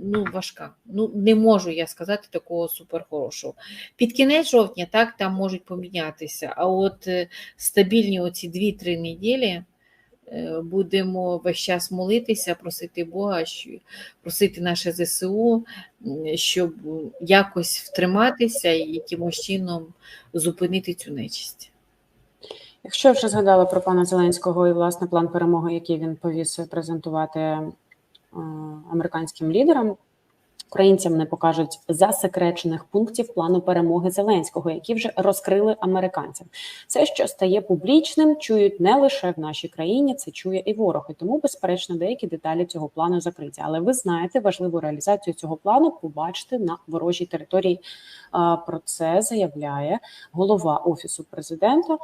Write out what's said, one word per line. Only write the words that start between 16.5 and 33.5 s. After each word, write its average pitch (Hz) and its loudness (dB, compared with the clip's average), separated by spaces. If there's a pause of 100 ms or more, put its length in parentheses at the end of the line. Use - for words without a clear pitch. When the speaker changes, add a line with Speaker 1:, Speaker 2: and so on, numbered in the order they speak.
Speaker 1:
якось 190 4
втриматися 220 0
і 160 0
якимось 165 -6
чином 180 -4 (480)
зупинити 175 -2
цю - -12
нечисть. - -12 (1120)
Speaker 2:
Якщо - 2
я 254 10
вже 226 2
згадала 196 6
про 185 0
пана 180 2
Зеленського 175 2
і, 175 4
власне, 175 0
план 170 2
перемоги, 170 0
який 170 -2
він 160 -6
повіз 165 -4 (120)
презентувати, 160 -4
е, 156 -4 (1200)
американським 165 -4
лідерам, 240 4 (760)
українцям 190 6
не 156 2
покажуть 160 0
засекречених 175 2
пунктів 226 -2
плану 175 2